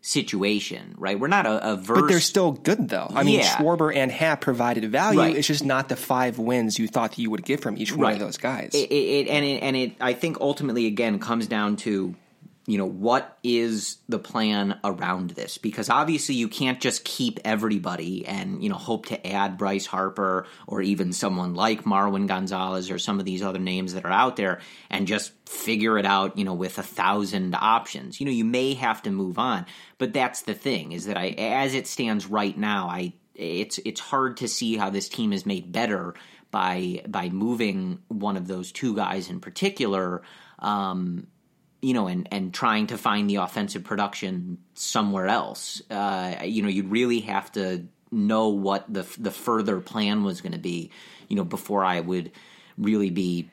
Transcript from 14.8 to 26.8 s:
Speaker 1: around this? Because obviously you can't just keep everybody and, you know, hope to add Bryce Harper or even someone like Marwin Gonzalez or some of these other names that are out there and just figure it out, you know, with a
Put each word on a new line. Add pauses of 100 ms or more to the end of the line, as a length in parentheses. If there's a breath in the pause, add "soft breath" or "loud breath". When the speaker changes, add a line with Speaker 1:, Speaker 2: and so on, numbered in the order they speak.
Speaker 1:
around
this?
Because
obviously
you
can't
just
keep
everybody
and,
you
know,
hope
to
add
Bryce
Harper (220 loud breath)
or
even
someone
like
Marwin
Gonzalez
or
some
of
these
other
names
that
are
out
there (280 loud breath)
and
just (160)
figure
it
out,
you
know,
with
a